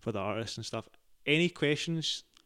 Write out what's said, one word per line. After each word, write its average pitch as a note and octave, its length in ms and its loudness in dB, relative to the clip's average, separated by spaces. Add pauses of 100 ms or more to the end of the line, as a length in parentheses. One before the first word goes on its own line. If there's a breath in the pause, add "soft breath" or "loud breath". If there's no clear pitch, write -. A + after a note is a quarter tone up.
for A#2 120 -4
the G#2 60 0
artists G#2 380 -2
and A2+ 100 -8
stuff. - 220 -6 (380)
Any D#3+ 220 6
questions D#3+ 760 0 (220)